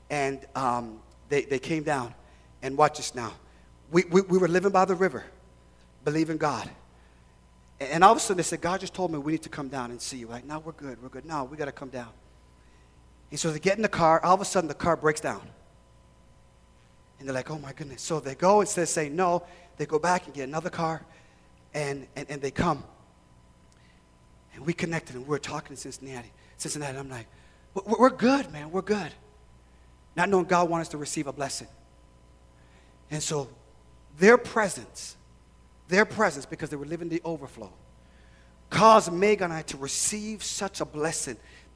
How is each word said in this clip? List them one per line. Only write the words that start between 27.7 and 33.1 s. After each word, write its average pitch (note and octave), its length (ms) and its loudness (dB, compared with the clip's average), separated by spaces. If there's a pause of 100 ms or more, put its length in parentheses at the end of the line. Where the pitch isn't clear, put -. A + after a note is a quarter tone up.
"We're, G3+ 240 -2
we're B3 120 8
good, B3+ 440 2
man, D3+ 180 -10
we're F#3 120 -2
good." F#3+ 280 -2 (1040)
Not F3+ 140 0
knowing F#3 160 4
God F3 240 4
wanted E3 140 -2
us D#3+ 60 -10
to D3+ 80 -10
receive D3 300 -6
a C3 60 -8
blessing. C3+ 340 -8 (1400)